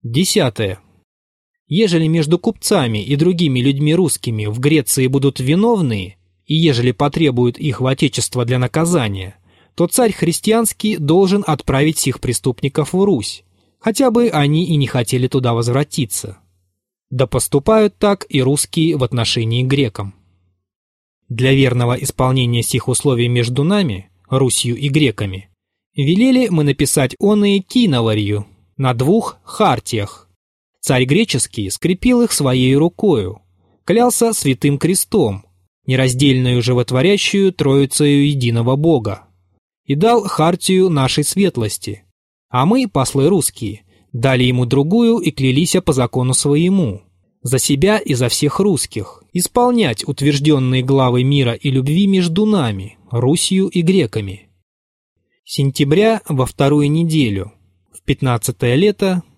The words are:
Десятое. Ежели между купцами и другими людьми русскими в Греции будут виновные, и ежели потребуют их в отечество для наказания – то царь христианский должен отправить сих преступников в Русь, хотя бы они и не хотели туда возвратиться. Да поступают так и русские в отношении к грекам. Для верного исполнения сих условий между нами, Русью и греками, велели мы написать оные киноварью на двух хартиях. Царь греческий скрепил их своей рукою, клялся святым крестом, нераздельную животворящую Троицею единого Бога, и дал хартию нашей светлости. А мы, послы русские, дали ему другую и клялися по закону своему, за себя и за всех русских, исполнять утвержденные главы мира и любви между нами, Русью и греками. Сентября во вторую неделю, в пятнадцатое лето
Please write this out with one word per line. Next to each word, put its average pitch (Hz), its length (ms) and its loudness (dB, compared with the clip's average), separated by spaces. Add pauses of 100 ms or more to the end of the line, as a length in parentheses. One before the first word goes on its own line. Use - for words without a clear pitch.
Десятое. 120 720 -2 (880)
Ежели 170 400 2
между 160 320 2
купцами 127 640 -2
и 139 140 -2
другими 165 420 2
людьми 139 380 2
русскими 117 500 -2
в 107 140 -6
Греции 139 480 0
будут 135 320 0
виновные, 143 800 0 (280)
и 151 80 -2
ежели 131 380 2
потребуют 135 680 0
их 143 220 -4
в 127 60 -2
отечество 131 580 -2
для 127 160 -2
наказания – 123 760 -2 (380)
то 170 120 0
царь 226 260 0
христианский 214 840 -2
должен 180 480 2
отправить 139 520 -2
сих - 220 -4
преступников 135 720 -4
в 185 100 0
Русь, 175 400 -2 (360)
хотя 247 320 0
бы 240 180 2
они 151 380 0
и 170 100 0
не 139 100 2
хотели 123 420 -2
туда 123 260 0
возвратиться. 120 840 -4 (720)
Да 127 180 -2
поступают 208 680 0
так 202 320 -2
и 139 140 0
русские 151 560 0
в 131 60 0
отношении 117 580 -2
к 127 40 0
грекам. 127 480 -2 (1160)
Для 123 240 2
верного 123 400 2
исполнения 127 680 -2
сих - 240 -4
условий 120 420 0
между 123 360 0
нами, 160 460 -2 (180)
Русью 123 480 0
и 139 140 -4
греками, 110 580 -2 (480)
велели 226 520 2
мы 160 160 0
написать 139 540 0
оные 202 420 2
киноварью 113 840 0 (300)
на 131 160 0
двух 151 500 0
хартиях. 120 840 -4 (540)
Царь 127 220 2
греческий 127 680 -2
скрепил 240 500 0
их 233 120 0
своей 131 440 2
рукою, 143 640 0 (460)
клялся 233 480 2
святым 143 420 0
крестом, 139 680 -2 (400)
нераздельную 127 760 2
животворящую 143 920 0
Троицею 143 760 2
единого 120 480 0
Бога, 143 520 0 (560)
и 139 120 -2
дал 226 260 2
хартию 185 680 0
нашей 151 360 0
светлости. 117 800 -4 (440)
А 127 180 0
мы, 254 200 2
послы 139 420 0
русские, 117 540 -2 (300)
дали 127 320 2
ему 123 200 0
другую 180 540 2
и - 140 -2
клялися 139 500 0
по 160 100 0
закону 127 420 0
своему, 151 680 0 (400)
за 127 160 -2
себя 175 400 0
и 165 160 -4
за 123 140 -2
всех - 320 -2
русских, - 720 -4
исполнять 226 760 0
утвержденные 139 800 0
главы 127 400 2
мира 135 300 2
и - 160 -4
любви 143 360 0
между 190 400 2
нами, 113 500 -2 (140)
Русью 165 560 0
и 175 160 -2
греками. 113 680 -2 (960)
Сентября 151 840 0
во 131 180 -2
вторую 147 420 2
неделю, 147 640 0 (400)
в - 120 -20
пятнадцатое 127 720 -2
лето 190 480 0 (140)